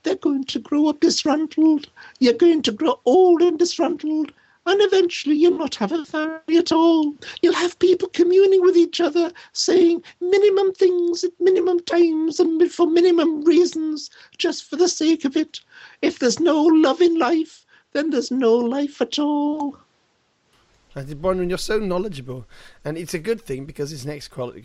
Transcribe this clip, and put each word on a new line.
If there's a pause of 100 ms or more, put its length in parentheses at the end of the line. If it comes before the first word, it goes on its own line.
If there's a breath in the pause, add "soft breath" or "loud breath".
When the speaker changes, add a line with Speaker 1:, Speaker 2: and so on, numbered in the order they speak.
Speaker 1:
They're
going
to
grow
up
disgruntled. (320 loud breath)
You're
going
to
grow
old
and
disgruntled. (340)
And
eventually
you'll
not
have
a
family
at
all. (280 loud breath)
You'll
have
people
communing
with
each
other, (200 loud breath)
saying (160 loud breath)
minimum
things
at
minimum
times
and
mi-,
for
minimum
reasons, (260 soft breath)
just
for
the
sake
of
it. (400 loud breath)
If
there's
no
love
in
life, (260 soft breath)
then
there's
no
life
at
all. (1160)
Speaker 2:
I
think,
Bronwyn,
you're
so
knowledgeable, (380 soft breath)
and
it's
a
good
thing
because
this
next
qual-, (100)